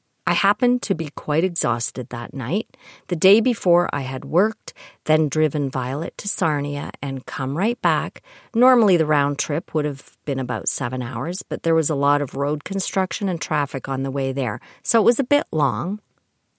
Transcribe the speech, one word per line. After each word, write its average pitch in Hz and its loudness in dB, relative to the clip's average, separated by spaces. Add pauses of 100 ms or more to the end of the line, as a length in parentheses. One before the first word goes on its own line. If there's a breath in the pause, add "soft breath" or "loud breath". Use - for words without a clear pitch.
(260)
I 175 0
happened 240 2
to 180 -2
be 151 -6
quite 156 -2
exhausted 127 -2
that 117 -8
night. 135 -4 (300 loud breath)
The - -2
day 190 6
before, 185 2
I 143 -4
had 131 -8
worked, 180 0 (320 loud breath)
then 156 4
driven 147 0
Violet 135 -4
to - -6
Sarnia 143 0 (100)
and 135 -6
come 139 -4
right 220 -2
back. 160 -2 (300 loud breath)
Normally, 233 6
the 156 2
round 143 2
trip - -4
would 151 0
have 143 -8
been 131 -2
about 117 -4
seven 127 -2
hours, 123 -6
but - -8
there 165 2
was 160 2
a 156 0
lot 143 2
of 139 -6
road 147 -2
construction 190 -2
and 175 -2
traffic 147 -4
on 135 -4
the 135 -4
way 135 -2
there, 127 -2 (220 loud breath)
so - 2
it 208 4
was 233 4
a 269 0
bit - 0
long. 151 -2 (580)